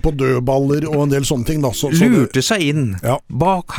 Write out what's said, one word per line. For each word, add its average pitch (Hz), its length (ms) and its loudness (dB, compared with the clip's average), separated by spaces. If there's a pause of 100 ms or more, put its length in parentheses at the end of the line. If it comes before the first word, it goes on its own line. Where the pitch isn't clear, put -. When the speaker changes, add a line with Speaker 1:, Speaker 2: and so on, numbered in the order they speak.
Speaker 1:
på 160 80 2
dødballer 139 800 0
og 147 140 0
en 143 100 0
del 139 80 0
sånne 123 240 -2
ting 156 160 0
da, 127 80 0
så, 127 240 -4
så 170 80 6
det 247 80 6
Speaker 2:
Lurte 135 320 2
seg 202 300 0
inn 123 260 -2
Speaker 1:
Ja. 120 160 -2 (160)
Speaker 2:
bak 175 480 -2